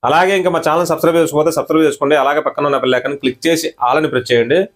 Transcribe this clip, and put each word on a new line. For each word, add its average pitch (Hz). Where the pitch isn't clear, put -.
అలాగే 180
ఇంకా 175
మా 160
ఛానల్ 165
సబ్స్క్రైబ్ 165
చేసుకోకపోతే 156
సబ్స్క్రైబ్ 156
చేసుకోండి. 143
అలాగే 147
పక్కన 147
ఉన్న 139
బెల్ 127
ఐకాన్ 135
క్లిక్ 127
చేసి 160
all 131
అని 156
ప్రెస్ 127
చేయండి. 120